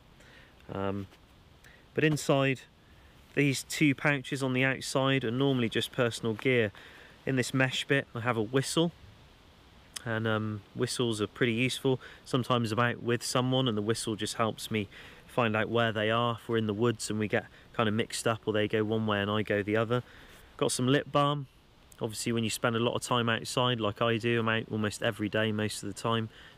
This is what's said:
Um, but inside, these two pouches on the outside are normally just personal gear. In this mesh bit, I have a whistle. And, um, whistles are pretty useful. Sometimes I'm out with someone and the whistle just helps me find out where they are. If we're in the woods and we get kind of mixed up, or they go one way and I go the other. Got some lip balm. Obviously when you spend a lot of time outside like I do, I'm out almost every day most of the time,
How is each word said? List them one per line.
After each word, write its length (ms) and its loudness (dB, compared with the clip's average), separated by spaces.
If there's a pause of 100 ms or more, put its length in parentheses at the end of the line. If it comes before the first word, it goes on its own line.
(720)
Um, 360 -4 (880)
but 80 0
inside, 580 2 (720)
these 300 2
two 320 2
pouches 480 -2
on 100 0
the 100 2
outside 600 2
are 80 0
normally 360 2
just 240 -2
personal 440 0
gear. 360 2 (540)
In 120 0
this 160 0
mesh 320 0
bit, 280 0
I 60 -6
have 180 -2
a 40 2
whistle. 500 0 (1120)
And, 220 -2
um, 340 -2 (140)
whistles 460 -2
are 60 -2
pretty 260 0
useful. 460 0 (240)
Sometimes 480 0
I'm 80 -2
out 220 0
with 220 0
someone 440 0
and 100 0
the 40 -2
whistle 340 -2
just 200 -6
helps 340 -2
me 200 -2 (360)
find 300 0
out 140 0
where 220 2
they 200 0
are. 280 0
If 80 -20
we're 100 0
in 100 0
the 60 0
woods 360 0
and 80 -2
we 100 0
get 180 0 (260)
kind 180 2
of 60 0
mixed 320 -2
up, 180 0
or 80 0
they 140 2
go 160 0
one 240 0
way 140 2
and 100 0
I 100 0
go 220 0
the 140 0
other. 260 0 (540)
Got 140 0
some 160 0
lip 240 2
balm. 360 0 (520)
Obviously 320 -4
when 120 0
you 80 0
spend 240 0
a 40 2
lot 140 0
of 80 -4
time 280 0
outside 500 0
like 220 -2
I 160 2
do, 240 2
I'm 80 0
out 200 0
almost 320 -2
every 280 -2
day 220 0
most 300 -2
of 60 -8
the 120 -10
time, 300 -2 (280)